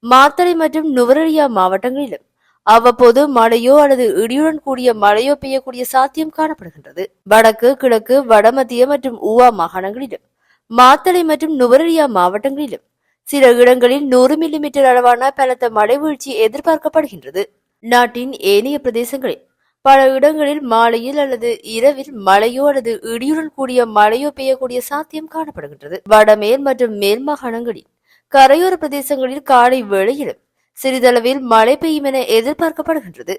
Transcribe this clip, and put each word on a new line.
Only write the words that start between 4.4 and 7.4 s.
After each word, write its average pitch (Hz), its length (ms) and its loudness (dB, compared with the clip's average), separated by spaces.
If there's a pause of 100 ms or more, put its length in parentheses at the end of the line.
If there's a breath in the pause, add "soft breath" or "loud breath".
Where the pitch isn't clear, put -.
கூடிய 247 260 -2 (100)
மழையோ 220 380 2
பெய்யக்கூடிய 262 420 -8 (100)
சாத்தியம் 277 440 -2
காணப்படுகின்றது. 180 640 -10 (300)
வடக்கு, 226 380 4 (100)